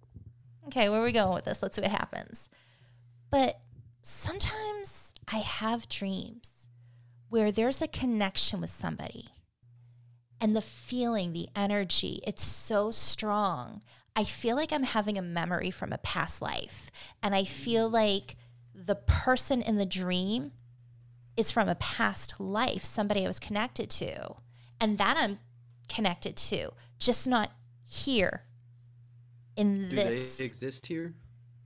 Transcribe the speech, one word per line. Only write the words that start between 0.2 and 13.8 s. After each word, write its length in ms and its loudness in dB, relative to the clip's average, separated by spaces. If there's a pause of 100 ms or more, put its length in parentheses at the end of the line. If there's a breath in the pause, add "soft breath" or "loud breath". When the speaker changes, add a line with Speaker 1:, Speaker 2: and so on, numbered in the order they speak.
Speaker 1:
"Okay, 200 4
where 140 2
are 20 2
we 80 2
going 240 4
with 80 -4
this? 180 -4
Let's 140 -4
see 60 -4
what 100 0
happens." 560 -6 (840 soft breath)
But 300 4 (420)
sometimes 1120 -4 (140)
I 120 -4
have 500 -4
dreams 800 -8 (580 soft breath)
where 240 2
there's 300 2
a 80 0
connection 720 2
with 80 -6
somebody, 580 -8 (1120)
and 160 4
the 60 2
feeling, 720 -2
the 240 -6
energy, 680 0
it's 200 -2
so 460 2
strong. 920 0 (320 soft breath)